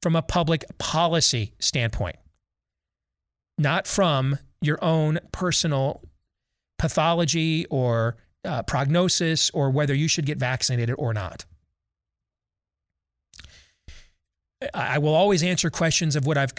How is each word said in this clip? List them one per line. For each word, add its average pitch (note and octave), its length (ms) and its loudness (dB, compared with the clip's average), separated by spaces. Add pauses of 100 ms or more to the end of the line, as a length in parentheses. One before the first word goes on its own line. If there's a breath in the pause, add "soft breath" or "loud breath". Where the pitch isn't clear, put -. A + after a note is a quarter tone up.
from E3 140 2
a E3 80 2
public E3 420 0 (140)
policy D#3 800 0
standpoint, A2 560 -2 (1400)
not D3+ 260 0
from C#3 540 0 (200)
your D3+ 240 -2
own D#3+ 360 2 (120)
personal D3+ 680 0 (800)
pathology E3 880 0
or, A#2 500 0 (260 soft breath)
uh, C3+ 200 -4
prognosis D#3+ 880 0
or C#3+ 180 0
whether C#3+ 240 0
you D3+ 140 0
should D3+ 180 -2
get C#3 140 -4
vaccinated B2 580 -2
or A#2 160 -2
not. G2+ 320 -8 (3250 loud breath)
I, - 220 -2
I - 20 0
will D3+ 160 2
always F3+ 300 4
answer F3+ 260 0
questions D#3+ 460 0
of C#3 100 0
what D3+ 100 2
I've C#3 220 0